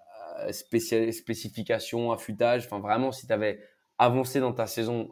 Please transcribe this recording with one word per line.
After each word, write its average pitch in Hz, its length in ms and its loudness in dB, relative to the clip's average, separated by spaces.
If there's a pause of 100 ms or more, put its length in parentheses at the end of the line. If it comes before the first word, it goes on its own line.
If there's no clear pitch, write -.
(380)
euh, - 140 -4
spécia-, 113 600 2
spécifications, 117 1000 -4
affûtage, 117 540 0
enfin, 101 140 -6
vraiment, 117 320 0
si 123 140 -14
t'avais 107 340 0 (380)
avancé 127 420 4
dans 127 120 2
ta 120 140 -2
saison 113 460 -2